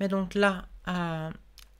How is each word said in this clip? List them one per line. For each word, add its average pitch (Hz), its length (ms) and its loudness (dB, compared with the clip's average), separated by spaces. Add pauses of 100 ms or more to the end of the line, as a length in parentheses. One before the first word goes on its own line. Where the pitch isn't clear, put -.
Mais 202 60 0
donc 190 280 0
là, 196 320 4 (200)
euh, 165 440 -2 (500)